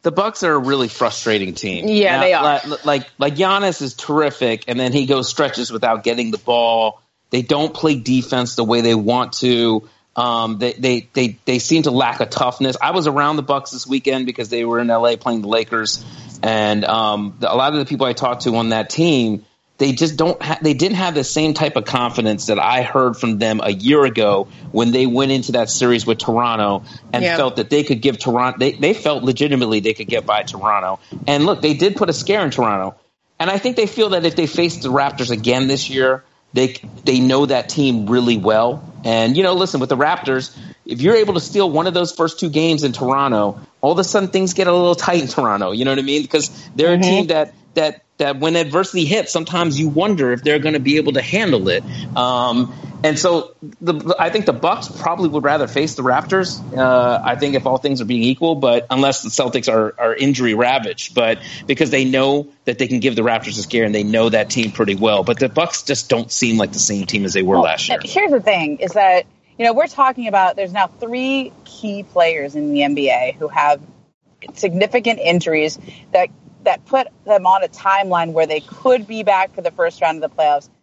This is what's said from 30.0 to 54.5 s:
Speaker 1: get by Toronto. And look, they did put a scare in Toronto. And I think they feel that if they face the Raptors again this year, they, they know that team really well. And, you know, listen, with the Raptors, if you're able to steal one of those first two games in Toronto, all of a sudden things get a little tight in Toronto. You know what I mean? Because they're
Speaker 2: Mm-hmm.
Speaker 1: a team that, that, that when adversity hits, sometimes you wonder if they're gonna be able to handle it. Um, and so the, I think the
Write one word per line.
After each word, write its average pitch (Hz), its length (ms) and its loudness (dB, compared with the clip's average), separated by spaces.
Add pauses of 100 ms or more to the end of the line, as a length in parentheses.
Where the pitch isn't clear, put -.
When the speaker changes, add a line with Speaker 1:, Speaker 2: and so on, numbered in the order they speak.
Speaker 1:
get 110 180 -2
by 104 160 0
Toronto. 98 580 -2 (260)
And 143 200 2
look, 196 160 0
they 151 120 2
did 196 220 0
put 190 140 0
a - 20 -2
scare 196 320 -2
in 139 60 0
Toronto. 104 440 -2 (460)
And 170 100 0
I 196 80 -2
think 254 180 -2
they 220 100 2
feel 214 240 0
that 175 160 0
if 156 100 0
they 165 100 0
face 170 360 -2
the 135 80 -4
Raptors 139 420 -2
again 120 360 0
this 135 220 -2
year, 131 320 0 (300)
they, 131 240 0 (280)
they 131 140 2
know 131 280 4
that 127 240 -2
team 123 360 0
really 120 300 2
well. 110 520 2 (160)
And, 113 320 2
you 185 60 4
know, 185 120 2
listen, 180 260 0
with 131 80 -2
the 131 80 2
Raptors, 135 600 -2 (280)
if 120 160 -8
you're 196 160 6
able 202 180 2
to 170 60 0
steal 190 280 0
one 160 200 0
of 175 60 -4
those 175 180 0
first 165 260 -2
two 170 120 -2
games 156 340 0
in 127 80 0
Toronto, 127 640 0 (220)
all 139 100 2
of 170 80 2
a 190 60 0
sudden 190 240 0
things 190 260 0
get 185 140 0
a 175 40 4
little 175 220 4
tight 175 280 0
in 131 60 -6
Toronto. 101 440 0
You 120 140 -2
know 135 60 0
what 135 60 0
I 135 40 -2
mean? 143 200 0
Because 143 280 -2 (260)
they're 160 200 4
Speaker 2:
Mm-hmm. 180 40 4
Speaker 1:
a - 20 4
team 190 260 4
that, 156 260 0 (200)
that, 151 280 -2 (160)
that 139 200 0
when 160 160 0
adversity 170 520 0
hits, 190 260 -2
sometimes 165 480 -2
you 156 80 2
wonder 156 440 2
if 123 120 -4
they're 151 160 2
gonna 156 180 0
be 139 200 2
able 143 160 0
to 127 80 0
handle 127 480 0
it. 90 120 0 (340)
Um, 123 560 0 (300)
and 151 160 2
so 170 380 0 (240)
the, 170 360 -2
I 165 140 2
think 208 160 0
the 127 60 4